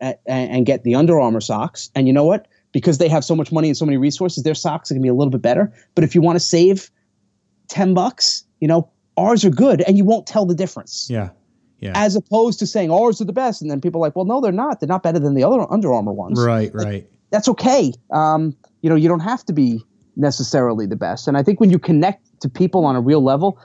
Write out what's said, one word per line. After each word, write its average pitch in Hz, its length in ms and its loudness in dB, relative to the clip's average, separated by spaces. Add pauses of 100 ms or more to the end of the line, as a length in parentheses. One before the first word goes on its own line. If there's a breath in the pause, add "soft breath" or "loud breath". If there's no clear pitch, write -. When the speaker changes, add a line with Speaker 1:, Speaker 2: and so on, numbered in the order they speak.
Speaker 1:
at, 127 260 -8
and, 127 240 -4
and 123 160 0
get 123 180 -2
the 117 100 0
Under 160 260 4
Armour 113 200 0
socks. 113 540 -8
And 135 120 2
you 131 60 4
know 143 120 4
what? 185 220 0 (260)
Because 147 260 0
they 165 100 2
have 151 160 0
so 170 120 -2
much 156 160 -4
money 156 160 0
and 143 80 -2
so - 80 -4
many 143 140 0
resources, 147 460 -2
their - 100 0
socks - 360 -6
are 139 40 -4
gonna 135 80 -2
be 127 60 2
a 123 60 2
little 139 180 2
bit 131 100 -4
better. 196 300 0 (220 soft breath)
But 165 100 4
if - 100 -2
you 170 80 6
wanna 170 180 2
save 180 500 2 (800)
ten 190 260 0
bucks, - 500 -2 (160)
you 165 80 0
know, 165 200 2 (300)
ours 208 260 2
are 190 60 6
good, 190 360 2
and 196 120 4
you 202 60 4
won't 214 220 0
tell 208 200 -2
the 175 80 0
difference. - 560 -8
Speaker 2:
Yeah, 104 200 -4 (500)
yeah. 98 160 -8
Speaker 1:
As 202 180 0
opposed 220 460 -2
to 202 60 -2
saying, 170 260 -2
"Ours 226 280 2
are 220 40 -4
the 175 80 -6
best," 247 280 -4
and 151 100 -10
then 139 100 -6
people 165 200 -4
are 160 60 0
like, 147 80 -6
"Well, 185 120 -4
no, 233 140 -2
they're 220 120 0
not. 247 260 -4
They're 143 100 -6
not 185 140 -2
better 165 160 -2
than 143 160 0
the 131 80 2
other 214 260 2
Under 196 240 0
Armour 107 200 -2
ones." 98 280 -4
Speaker 2:
Right, 113 340 0
Speaker 1:
Like, 107 120 -4
Speaker 2:
right. 101 200 -8 (240)
Speaker 1:
that's 208 180 0
okay. 233 440 2 (180)
Um, 156 440 0 (280)
you 160 80 -2
know, 160 60 4
you 156 120 4
don't 170 120 0
have 226 260 -6
to 196 60 -4
be 123 300 0 (340)
necessarily 123 680 -2
the 98 100 -6
best. 95 320 -6
And 139 80 0
I 143 60 0
think 196 180 0
when 202 100 6
you 180 80 4
connect 170 600 -2
to 147 80 -6
people 180 360 0
on 139 120 0
a 123 40 0
real 139 220 2
level, 143 420 0